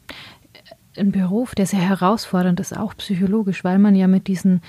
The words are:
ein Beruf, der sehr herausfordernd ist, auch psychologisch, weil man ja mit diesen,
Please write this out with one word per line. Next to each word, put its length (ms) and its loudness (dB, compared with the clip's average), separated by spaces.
ein 120 0
Beruf, 440 -2
der 120 0
sehr 140 -2
herausfordernd 800 0
ist, 180 -10
auch 180 -6
psychologisch, 680 -2
weil 140 2
man 160 6
ja 120 4
mit 220 2
diesen, 400 2